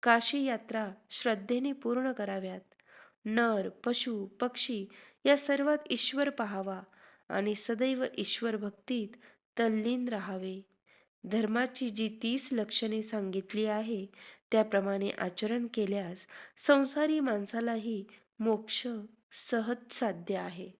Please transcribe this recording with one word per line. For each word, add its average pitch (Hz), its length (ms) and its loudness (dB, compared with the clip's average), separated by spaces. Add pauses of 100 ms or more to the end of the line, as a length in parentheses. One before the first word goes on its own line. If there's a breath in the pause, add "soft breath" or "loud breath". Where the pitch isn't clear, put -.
काशी 240 420 4
यात्रा 220 460 -2 (200)
श्रद्धेने 240 600 0
पूर्ण 254 400 0
कराव्यात. 190 480 -4 (640 loud breath)
नर, 220 440 2
पशु, 226 580 -2
पक्षी 233 600 -4 (400 loud breath)
या 285 100 8
सर्वात 285 420 2 (120)
ईश्वर 269 400 0
पाहावा 196 500 -4 (480 loud breath)
आणि 208 260 0
सदैव 254 500 0 (140)
ईश्वर - 380 -2
भक्तीत 208 600 -4 (420 loud breath)
तल्लीन 233 500 2
राहावे. 190 520 -6 (640 soft breath)
धर्माची 226 680 0
जी 220 320 -4
तीस 247 300 -2
लक्षणे 220 500 0
सांगितली 202 600 -2
आहे, 214 420 -2 (460 loud breath)
त्याप्रमाणे 196 580 4
आचरण 214 640 -2
केल्यास 196 520 -2 (300 loud breath)
संसारी 294 640 4
माणसालाही 226 840 -2 (360 loud breath)
मोक्ष 220 460 0 (460)
सहज 233 440 -2 (140)
साध्य 190 460 -2
आहे. 180 440 -8